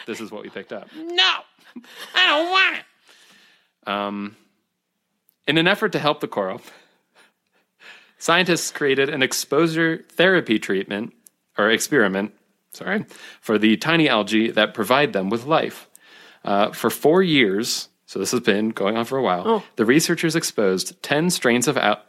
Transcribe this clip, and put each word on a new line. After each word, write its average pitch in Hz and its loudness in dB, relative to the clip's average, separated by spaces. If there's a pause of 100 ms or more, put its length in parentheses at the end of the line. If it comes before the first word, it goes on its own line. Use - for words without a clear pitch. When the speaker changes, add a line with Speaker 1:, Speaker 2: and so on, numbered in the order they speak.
Speaker 1:
this 113 -10
is 104 -12
what 107 -14
we 107 -16
picked 98 -14
up. 101 -14
No, 349 -2 (840)
I 370 2
don't 330 0
want 370 0
it! - -18
Um, 101 -6 (1120)
in 143 2
an 160 2
effort 202 0
to 160 -2
help 147 -2
the 131 -4
coral, 98 -6 (1600)
scientists 170 2
created 139 2
an 147 0
exposure 160 0
therapy 165 2
treatment, 101 -4 (440)
or 107 2
experiment, 107 0 (380)
sorry, - -6 (360)
for 110 0
the 107 4
tiny 160 2
algae 110 2
that 107 2
provide 120 2
them 98 -2
with 117 -2
life. - -2 (560)
Uh, 101 0
for - -2
four 160 2
years, 123 0 (180)
so - -12
this 95 -4
has 123 0
been 107 0
going 107 -2
on 117 -2
for 127 -6
a 135 -2
while, 90 0
Speaker 2:
Oh. 220 0 (120)
Speaker 1:
the 117 0
researchers 160 2
exposed 95 -2
ten 156 0
strains 120 0
of 135 -2
al-, 104 0